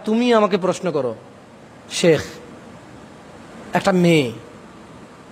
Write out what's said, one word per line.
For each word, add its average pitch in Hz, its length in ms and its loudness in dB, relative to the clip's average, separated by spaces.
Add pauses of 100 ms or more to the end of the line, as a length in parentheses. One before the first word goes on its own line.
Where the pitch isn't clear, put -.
তুমি 233 300 2
আমাকে 208 240 2
প্রশ্ন 175 320 -4
করো। 127 240 -4 (760)
শেখ, 160 300 4 (1500)
একটা - 200 0
মেয়ে 165 400 2 (1000)